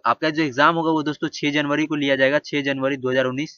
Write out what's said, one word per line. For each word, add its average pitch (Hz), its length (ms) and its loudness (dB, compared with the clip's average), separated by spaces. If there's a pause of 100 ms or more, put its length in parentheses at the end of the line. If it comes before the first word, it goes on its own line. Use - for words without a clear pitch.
आपका 120 260 0
जो 156 120 -2
एग्जाम 147 320 2
होगा 165 160 0
वो 156 120 0
दोस्तों 151 280 -4
छह 147 200 -4
जनवरी 147 340 0
को 151 100 -4
लिया 139 200 0
जाएगा, 135 260 2
छह 147 220 -4
जनवरी 135 340 -2
दो 127 140 -2
हज़ार 131 140 2
उन्नीस। 131 320 -4